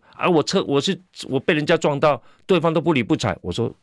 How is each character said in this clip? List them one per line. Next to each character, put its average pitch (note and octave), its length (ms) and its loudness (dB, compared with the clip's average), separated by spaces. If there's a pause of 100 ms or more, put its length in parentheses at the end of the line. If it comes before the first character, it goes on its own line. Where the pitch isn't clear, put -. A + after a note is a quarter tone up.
(160)
：“啊， D3+ 120 -2
我 D#3+ 140 4
车， F#3+ 220 -2
我 C#3 160 0
是， F3+ 180 -2 (300)
我 C3 100 -2
被 E3+ 160 -2
人 D3 100 -2
家 E3 120 2
撞 D3+ 240 0
到， D3 200 2 (260)
对 F#3 120 2
方 E3 140 0
都 D#3+ 80 0
不 D#3+ 120 0
理 C3 100 2
不 B2 140 0
睬。” G2+ 260 -2
我 F2+ 100 -6
说 A2+ 300 -4